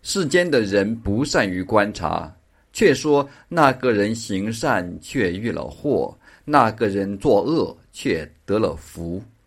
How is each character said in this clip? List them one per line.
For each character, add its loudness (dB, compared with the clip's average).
世 -2
间 2
的 4
人 0
不 -2
善 0
于 -4
观 2
察， -6
却 4
说 2
那 4
个 0
人 0
行 -4
善 -2
却 -2
遇 -6
了 -6
祸， -4
那 4
个 -2
人 -2
作 4
恶 -2
却 -4
得 0
了 0
福 -10